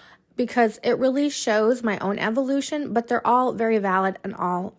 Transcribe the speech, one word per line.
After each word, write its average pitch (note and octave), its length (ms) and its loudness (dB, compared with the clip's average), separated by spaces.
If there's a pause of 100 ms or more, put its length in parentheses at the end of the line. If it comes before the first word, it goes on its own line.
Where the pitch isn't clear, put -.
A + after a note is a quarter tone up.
(380)
because A3+ 440 0
it - 160 0
really C4 320 0
shows A#3 540 0
my G#3 140 0
own G3 200 -2
evolution, C4+ 760 -2
but A#3 160 0
they're A#3+ 180 -2
all B3 240 4
very A3+ 260 0
valid F#3+ 460 0
and G3 100 -8
all F3+ 460 -4